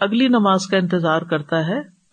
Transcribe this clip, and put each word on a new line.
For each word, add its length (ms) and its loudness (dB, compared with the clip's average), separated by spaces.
اگلی 280 0
نماز 380 2
کا 100 -2
انتظار 460 0
کرتا 440 -4
ہے 160 -4